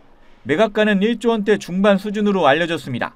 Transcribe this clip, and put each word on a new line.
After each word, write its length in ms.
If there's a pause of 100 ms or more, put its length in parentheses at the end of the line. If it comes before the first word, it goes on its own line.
(440)
매각가는 580
일조 280
원대 280
중반 400
수준으로 500
알려졌습니다. 680